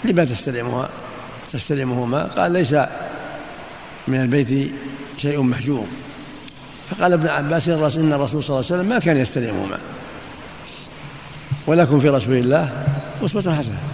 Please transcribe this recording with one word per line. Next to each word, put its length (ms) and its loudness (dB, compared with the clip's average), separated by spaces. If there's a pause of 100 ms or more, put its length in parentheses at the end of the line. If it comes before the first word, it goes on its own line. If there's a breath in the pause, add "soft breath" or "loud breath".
"لما 200 4
تستلمها، 640 -2 (640)
تستلمهما؟" 720 0
قال: 280 2
"ليس 200 4 (1400)
من 120 2
البيت 520 2 (460)
شيء 240 0
محجور." 440 2 (1040)
فقال 220 4
ابن 160 4
عباس: 400 0
"إن 60 4
الرسول، 280 2
إن 100 6
الرسول 320 0
صلى 120 0
الله 140 0
عليه 100 2
وسلم 80 0
ما 100 2
كان 180 4
يستلمهما، 640 0 (1900)
ولكم 340 8
في 80 6
رسول 260 4
الله 520 2 (380)
أسوة 300 0
حسنة." 240 -2 (160)